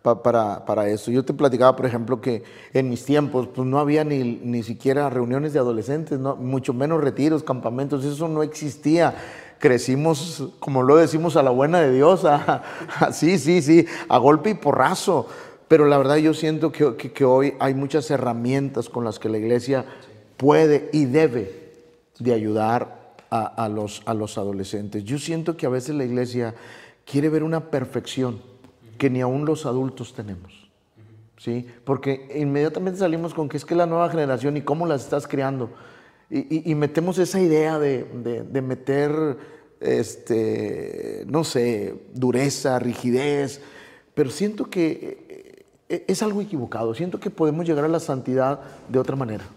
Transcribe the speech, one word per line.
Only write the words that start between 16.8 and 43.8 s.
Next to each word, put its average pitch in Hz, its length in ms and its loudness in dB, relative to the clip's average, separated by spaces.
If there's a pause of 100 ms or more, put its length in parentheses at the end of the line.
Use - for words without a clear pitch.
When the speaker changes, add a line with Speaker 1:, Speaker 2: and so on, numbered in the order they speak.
Speaker 1:
que, 135 160 -10
que - 140 2
hoy 131 340 4
hay 135 140 2
muchas 139 380 -2
herramientas 127 760 -2
con 120 160 -6
las 110 160 -4
que 110 100 -4
la 110 100 -2
iglesia 120 460 0 (160)
Speaker 2:
Sí. - 60 -20 (300)
Speaker 1:
puede 147 560 6
y 151 120 4
debe 123 640 0 (520)
de 120 160 2
ayudar 110 800 -2 (160)
a, 113 140 -2
a 117 220 -4
los, 107 380 -6
a 117 80 -2
los 107 240 -4
adolescentes. 101 680 -6
Yo 120 140 -4
siento 165 400 -6
que 160 80 -6
a 135 40 0
veces 127 260 -4
la 139 100 -2
iglesia 120 480 -4 (500)
quiere 143 260 0
ver 151 140 0
una 160 280 -4
perfección 127 680 -4 (600)
que 135 100 2
ni 127 120 0
aún 127 240 -2
los 151 200 -2
adultos 131 480 -6
tenemos, 95 560 -16 (680)
¿sí? 120 300 -6 (160)
Porque 135 520 -4
inmediatamente 151 640 -2
salimos 165 340 -2
con 151 160 -4
que 147 80 -8
es 139 80 -8
que - 80 -4
la 170 140 2
nueva 170 220 0
generación 143 460 -2
y 147 60 -4
cómo 147 240 -2
las 143 180 -2
estás 147 240 -4
creando. 135 420 -4 (600)
Y, 135 100 -2 (140)
y, 160 180 -2
y 156 40 2
metemos 160 440 0
esa 185 200 0
idea 156 400 2
de, 139 240 0
de, 120 400 -8
de 131 180 -4
meter, 139 760 -2 (420)
este, 110 1500 -4
no 143 160 -2
sé, 117 520 -2 (180)
dureza, 127 640 0
rigidez, 131 840 -2 (520)